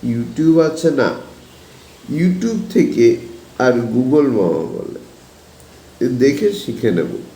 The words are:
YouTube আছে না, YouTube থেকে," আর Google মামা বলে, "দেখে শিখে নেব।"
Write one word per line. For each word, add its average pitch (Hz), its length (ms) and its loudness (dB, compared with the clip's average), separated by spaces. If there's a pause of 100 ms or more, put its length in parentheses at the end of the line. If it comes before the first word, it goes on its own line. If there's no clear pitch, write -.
YouTube 131 560 2
আছে 156 300 0
না, 127 240 0 (960)
YouTube 185 640 -2
থেকে," - 440 4 (420)
আর 127 140 2
Google 127 560 2
মামা 104 200 0
বলে, 78 500 -6 (1080)
"দেখে 139 440 2
শিখে - 380 -4
নেব।" 85 180 -2 (280)